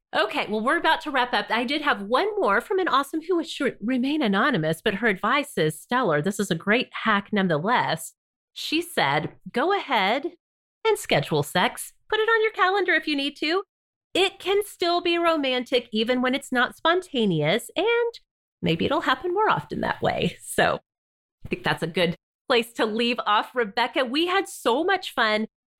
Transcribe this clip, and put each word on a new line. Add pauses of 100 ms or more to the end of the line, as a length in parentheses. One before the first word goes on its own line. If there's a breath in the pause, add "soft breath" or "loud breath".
(160)
Okay,
well,
we're
about
to
wrap
up.
I
did
have
one (100)
more
from
an
awesome
who
should
remain
anonymous,
but
her
advice
is
stellar.
This
is
a
great (140)
hack
nonetheless. (400)
She
said, (160)
"Go
ahead (560)
and
schedule
sex. (160)
Put
it
on
your
calendar
if
you
need
to. (500)
It
can
still
be
romantic
even
when
it's
not
spontaneous,
and (420)
maybe
it'll
happen
more
often
that
way."
So (640)
I
think
that's
a
good (340)
place
to
leave
off.
Rebecca,
we
had
so
much
fun. (320)